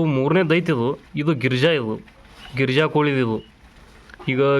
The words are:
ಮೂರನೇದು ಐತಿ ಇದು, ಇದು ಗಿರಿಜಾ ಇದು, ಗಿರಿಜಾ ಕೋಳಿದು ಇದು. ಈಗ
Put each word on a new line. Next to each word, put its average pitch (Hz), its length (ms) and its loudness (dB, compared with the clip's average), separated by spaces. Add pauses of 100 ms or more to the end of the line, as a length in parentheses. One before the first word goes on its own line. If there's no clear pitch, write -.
(140)
ಮೂರನೇದು 151 440 2
ಐತಿ 170 180 -2
ಇದು, 117 120 -2 (320)
ಇದು 151 120 0 (100)
ಗಿರಿಜಾ 127 280 2 (100)
ಇದು, 110 140 -4 (640)
ಗಿರಿಜಾ 135 360 2
ಕೋಳಿದು 147 320 2
ಇದು. 110 100 -2 (960)
ಈಗ 131 100 0 (160)